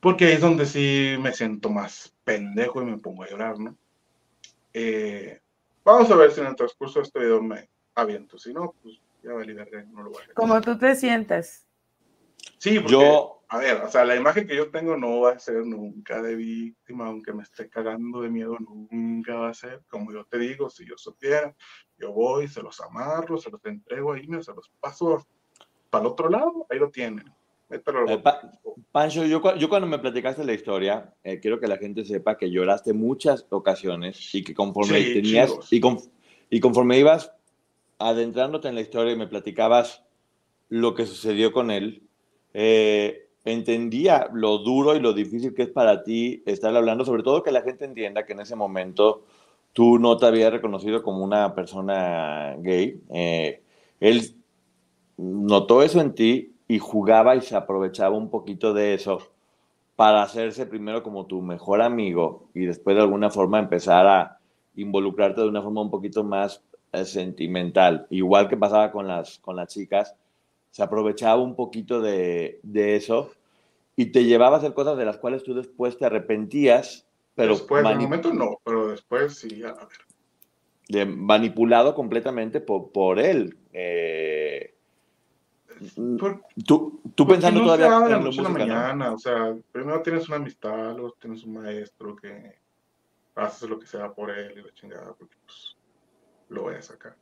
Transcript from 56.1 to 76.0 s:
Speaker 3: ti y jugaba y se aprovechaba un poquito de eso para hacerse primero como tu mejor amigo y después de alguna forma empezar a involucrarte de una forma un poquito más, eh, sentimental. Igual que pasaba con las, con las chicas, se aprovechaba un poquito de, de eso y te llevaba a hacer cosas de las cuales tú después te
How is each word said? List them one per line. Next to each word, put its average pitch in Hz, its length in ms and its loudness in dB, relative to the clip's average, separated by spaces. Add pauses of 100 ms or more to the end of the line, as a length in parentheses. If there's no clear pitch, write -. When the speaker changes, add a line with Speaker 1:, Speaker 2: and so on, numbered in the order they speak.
Speaker 3:
ti 120 400 2 (140)
y 110 100 0
jugaba 110 580 6
y 123 60 0
se - 140 -6
aprovechaba 95 600 -2
un 110 140 -6
poquito 104 440 -4
de 104 200 2
eso 95 240 -4 (800)
para 107 260 6
hacerse 113 440 -6
primero 107 360 -8
como 101 240 -12
tu 92 160 -8
mejor 90 400 0
amigo 98 720 -2
y 90 120 -4
después 92 300 0
de 107 60 6
alguna 104 280 2
forma 101 280 2
empezar 92 480 4
a 95 340 4 (360)
involucrarte 98 640 -2
de 107 60 2
una 104 140 -4
forma 107 200 -6
un 104 80 -6
poquito 101 340 -6
más, 98 400 -6 (280)
eh, 92 120 -6
sentimental. 90 1040 0
Igual 95 380 4
que 113 80 -2
pasaba 107 360 2
con 98 160 -6
las, 85 320 -8
con 90 160 -12
las 87 120 -10
chicas, 101 480 -4 (540)
se - 120 -6
aprovechaba 107 600 0
un 127 140 -6
poquito 117 460 -6
de, 90 600 -4
de 104 340 0
eso 117 360 -2 (640)
y 123 120 2
te 123 160 4
llevaba 120 320 6
a 156 40 2
hacer 143 140 -6
cosas 143 240 -2
de 120 80 -2
las 107 120 -6
cuales 131 260 -6
tú 127 100 -8
después 123 440 -6
te 135 80 -2